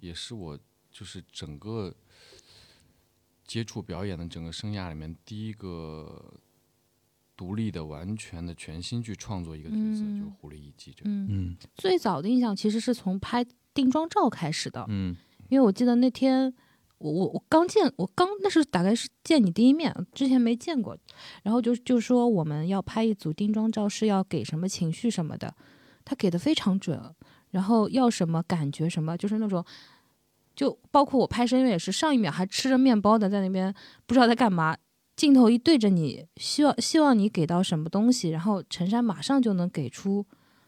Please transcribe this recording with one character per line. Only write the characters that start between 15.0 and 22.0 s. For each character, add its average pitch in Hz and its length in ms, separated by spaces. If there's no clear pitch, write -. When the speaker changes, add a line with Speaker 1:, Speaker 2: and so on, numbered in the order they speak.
Speaker 2:
因 269 120
为 262 40
我 208 60
记 196 140
得 240 120
那 247 140
天 262 420
我， 151 140
我， 175 140
我 - 220
刚 320 200
见， 359 280
我 180 180
刚， 359 120
那 403 60
时 339 100
候 302 80
大 170 160
概 196 120
是 - 140
见 302 220
你 180 60
第 226 180
一 269 40
面， 311 220
之 277 120
前 262 140
没 233 160
见 277 240
过。 180 160
然 202 100
后 247 80
就， 233 160
就 247 240